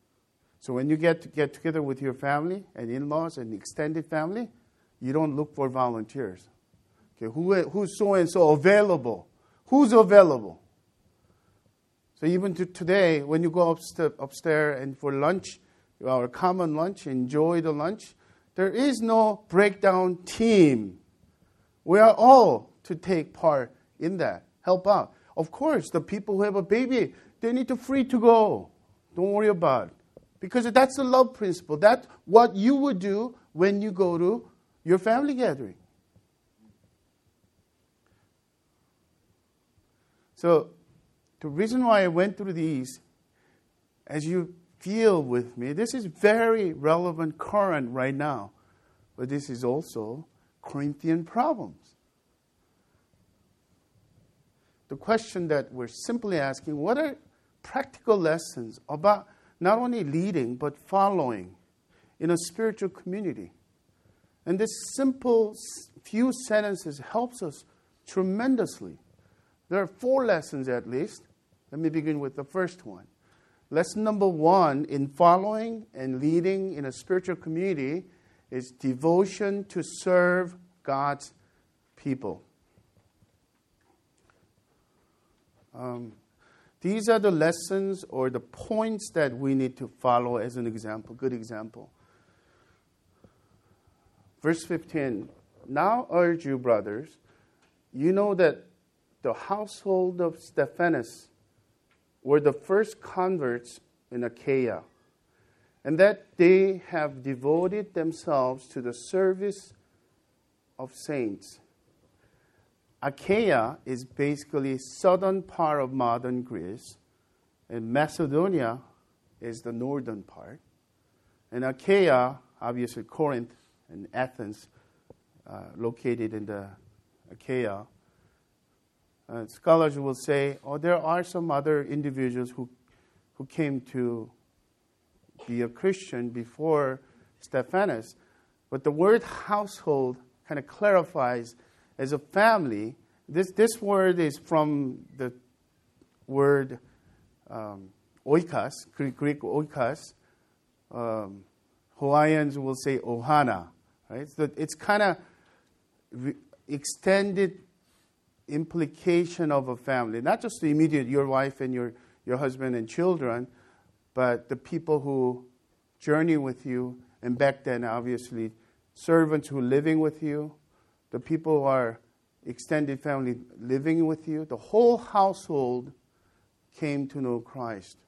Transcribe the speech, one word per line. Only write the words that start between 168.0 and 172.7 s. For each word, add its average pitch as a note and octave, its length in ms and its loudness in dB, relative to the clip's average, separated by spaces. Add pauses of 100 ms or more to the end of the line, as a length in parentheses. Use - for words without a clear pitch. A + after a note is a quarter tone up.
servants D#3 560 2
who C#3 100 -6
are C3 40 -2
living D3 360 2
with D#3 240 -2
you, D3+ 300 -6 (580)
the D3 100 -8
people D#3 400 0
who C#3 40 -2
are B2+ 340 0 (460)
extended C#3 560 -4